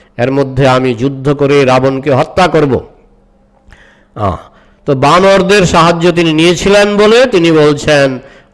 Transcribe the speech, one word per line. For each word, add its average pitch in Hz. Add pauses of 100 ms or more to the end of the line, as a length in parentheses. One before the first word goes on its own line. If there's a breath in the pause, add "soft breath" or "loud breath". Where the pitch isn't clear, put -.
(180 soft breath)
এর 127
মধ্যে 139
আমি 127
যুদ্ধ 135
করে 139
রাবণকে 131
হত্যা 156
করব।" 135 (1300 soft breath)
আহ, 98 (500 loud breath)
তো 147
বানরদের 185
সাহায্য 170
তিনি 165
নিয়েছিলেন 196
বলে 220
তিনি 170
বলছেন, 147 (360 loud breath)